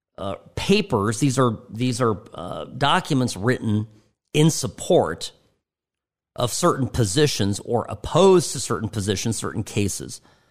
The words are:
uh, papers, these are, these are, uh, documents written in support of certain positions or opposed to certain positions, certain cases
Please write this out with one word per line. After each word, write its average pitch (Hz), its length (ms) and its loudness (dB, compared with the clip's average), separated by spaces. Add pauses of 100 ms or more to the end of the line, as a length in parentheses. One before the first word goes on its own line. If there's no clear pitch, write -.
(180)
uh, 95 180 -8 (200)
papers, 117 640 0
these 131 180 2
are, 123 200 2 (120)
these 117 300 -2
are, 110 180 2 (160)
uh, 80 300 -10
documents 135 720 0
written 107 500 0 (460)
in 156 180 6
support 101 840 0 (1000)
of - 180 -2
certain 147 360 0
positions 107 720 0
or 117 280 -2
opposed 180 640 4
to 131 80 -6
certain 110 280 -4
positions, 104 480 -2
certain 87 260 -6
cases 95 580 -4 (300)